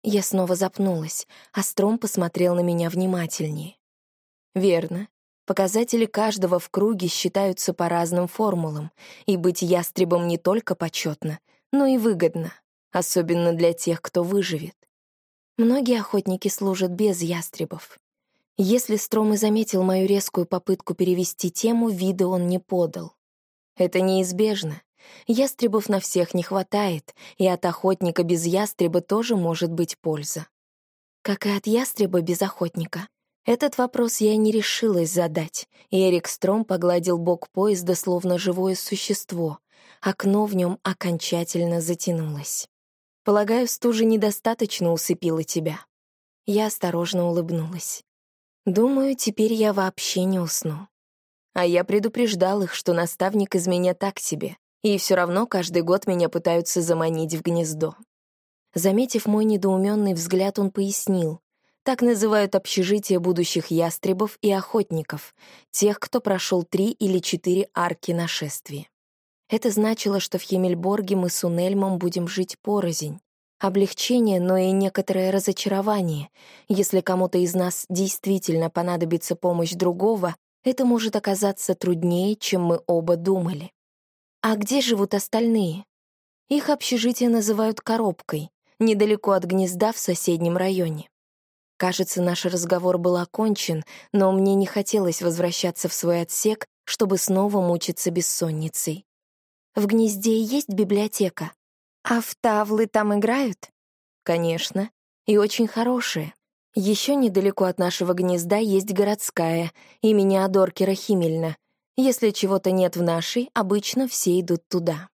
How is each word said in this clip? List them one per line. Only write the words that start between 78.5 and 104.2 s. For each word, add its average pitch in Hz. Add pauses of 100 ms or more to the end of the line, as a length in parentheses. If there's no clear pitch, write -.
понадобится 170
помощь 170
другого, 180 (280)
это 254
может 226
оказаться 196
труднее, 180
чем 185
мы 170
оба 170
думали. 175 (720)
«А 220
где 240
живут 214
остальные?» 208 (640)
Их 285
общежитие 247
называют 220
«коробкой», 185 (280)
недалеко 214
от 185
гнезда 185
в -
соседнем 170
районе. 180 (680)
Кажется, 180
наш 175
разговор 180
был 175
окончен, 175 (280)
но 190
мне 190
не 196
хотелось 196
возвращаться 175
в -
свой 170
отсек, 214 (180)
чтобы 196
снова 196
мучиться 175
бессонницей. 160 (720)
«В 208
гнезде 220
есть 240
библиотека?» 202 (580)
«А 233
в -
тавлы 214
там 214
играют?» 233 (540)